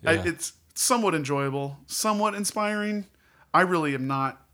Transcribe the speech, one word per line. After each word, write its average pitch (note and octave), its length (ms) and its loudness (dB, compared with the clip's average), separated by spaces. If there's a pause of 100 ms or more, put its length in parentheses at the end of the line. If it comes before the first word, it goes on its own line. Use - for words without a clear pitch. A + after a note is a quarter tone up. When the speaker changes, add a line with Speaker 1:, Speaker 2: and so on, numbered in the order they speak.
Speaker 1:
I, D#3+ 60 4
Speaker 2:
Yeah. E3+ 140 2
Speaker 1:
it's - 260 -4 (220)
somewhat A3 420 2
enjoyable, C#3 680 -2
somewhat G#3 500 0
inspiring. G#3 680 -2 (460)
I E3+ 100 6
really D#3+ 320 2
am B2+ 120 -2
not. C3+ 340 -2 (140)